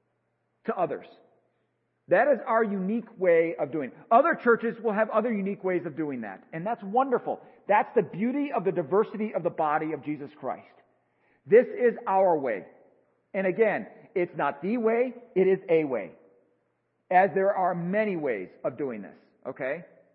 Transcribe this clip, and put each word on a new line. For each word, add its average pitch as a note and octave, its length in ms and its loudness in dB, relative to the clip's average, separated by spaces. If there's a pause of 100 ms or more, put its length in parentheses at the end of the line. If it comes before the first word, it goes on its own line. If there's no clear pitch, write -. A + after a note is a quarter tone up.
(680)
to A3 100 -6
others. D3 300 -4 (1000)
That F3+ 200 4
is A#3+ 180 4
our A3+ 180 2
unique G3+ 540 -4
way E3+ 400 4
of D3 120 -4
doing C#3 200 -6
it. - 60 -20 (140)
Other C#4+ 320 6
churches A3+ 400 2
will G#3+ 120 0
have A3 160 0
other A3 220 0
unique G3 300 -4
ways F3+ 220 -2
of D3+ 120 -10
doing C#3+ 260 -6
that, F#2+ 200 -12 (100)
and E3 140 -8
that's A3+ 160 -6
wonderful. A#3 580 -2 (280)
That's G3 260 4
the D#3+ 80 4
beauty B3 480 -4
of - 140 -4
the F#3 80 0
diversity G3 640 -2
of F3+ 80 -4
the E3+ 80 -2
body D#3 420 -2
of C#3+ 100 -8
Jesus C#3+ 280 -8 (100)
Christ. G#2+ 240 -8 (840)
This A3 200 8
is A#3+ 280 0 (120)
our F#3+ 320 4
way. A2+ 260 -4 (680)
And G3 120 -2
again, F#3 400 0 (280)
it's F3 220 -2
not C#3+ 260 -2
the A3 160 -2
way, A#3 340 0 (220)
it F#3+ 120 4
is F#3+ 120 4 (100)
a D#3+ 160 4
way. G#2 280 -6 (1000)
As F#3 240 6
there F#3+ 200 2
are F#3 200 0
many F#3+ 420 -2
ways A2+ 320 -4 (160)
of C#3 140 -6
doing A#2+ 240 -6
this, D2+ 140 -18 (300)
okay? C#3 380 -8 (300)